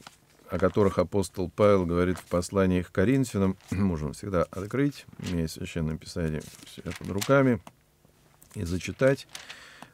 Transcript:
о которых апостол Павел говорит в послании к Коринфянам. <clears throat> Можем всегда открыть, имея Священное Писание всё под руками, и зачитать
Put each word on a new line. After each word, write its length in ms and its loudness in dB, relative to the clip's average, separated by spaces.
о 80 -4
которых 400 2
апостол 520 -2
Павел 360 4
говорит 320 2
в 80 -16
послании 560 2
к 100 -8
Коринфянам. 720 0
<clears throat> 80 -8
Можем 420 -2
всегда 300 0
открыть, 640 -4
имея 280 -2
Священное 500 -6
Писание 440 -4
всё 160 -20
под 120 -10
руками, 520 4
и 80 -6
зачитать 640 0